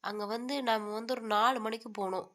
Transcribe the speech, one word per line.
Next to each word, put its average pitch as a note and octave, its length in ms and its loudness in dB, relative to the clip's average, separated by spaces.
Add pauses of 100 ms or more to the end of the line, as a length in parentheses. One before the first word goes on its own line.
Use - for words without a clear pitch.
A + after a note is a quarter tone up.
அங்க G#3 220 -4
வந்து A#3+ 360 -4
நாம A3 300 2
வந்து A#3 200 -4
ஒரு A#3 140 -4
நாலு A3 340 6
மணிக்கு A3+ 300 -6
போனோம். F#3+ 440 -2